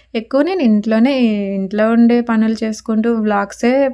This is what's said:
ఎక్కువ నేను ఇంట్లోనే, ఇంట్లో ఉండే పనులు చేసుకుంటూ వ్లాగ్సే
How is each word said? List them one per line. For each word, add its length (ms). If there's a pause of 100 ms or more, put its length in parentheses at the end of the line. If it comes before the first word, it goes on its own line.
(140)
ఎక్కువ 280
నేను 200
ఇంట్లోనే, 520 (400)
ఇంట్లో 360
ఉండే 320
పనులు 360
చేసుకుంటూ 580
వ్లాగ్సే 560 (220)